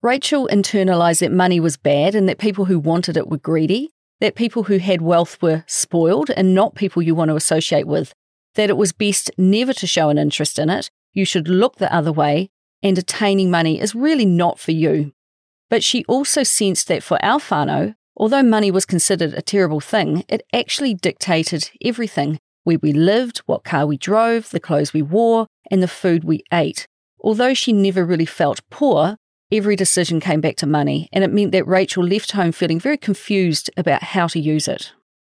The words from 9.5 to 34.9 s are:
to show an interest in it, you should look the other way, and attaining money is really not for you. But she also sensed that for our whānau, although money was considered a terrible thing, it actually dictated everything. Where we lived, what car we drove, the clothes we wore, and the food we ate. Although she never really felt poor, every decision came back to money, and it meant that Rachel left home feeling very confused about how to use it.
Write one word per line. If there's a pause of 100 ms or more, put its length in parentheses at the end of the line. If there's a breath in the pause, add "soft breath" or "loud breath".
to
show
an
interest
in
it, (220)
you
should
look
the
other
way, (320)
and
attaining
money
is
really
not
for
you. (580)
But
she
also
sensed
that
for
our
whānau, (220)
although
money
was
considered
a
terrible
thing,
it (100)
actually
dictated (120)
everything. (260)
Where
we
lived,
what
car
we
drove,
the
clothes
we
wore, (200)
and
the
food
we
ate. (340)
Although
she
never
really
felt (100)
poor, (340)
every
decision
came
back
to
money,
and
it
meant
that
Rachel
left
home
feeling
very
confused
about
how
to
use
it. (320)